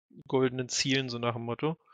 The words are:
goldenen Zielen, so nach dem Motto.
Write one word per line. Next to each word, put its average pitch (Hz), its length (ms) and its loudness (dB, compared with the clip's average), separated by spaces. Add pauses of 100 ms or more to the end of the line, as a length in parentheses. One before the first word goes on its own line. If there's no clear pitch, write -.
(260)
goldenen 127 420 2
Zielen, 135 400 2
so 120 100 -6
nach 120 140 0
dem 117 100 -4
Motto. 147 340 -2 (160)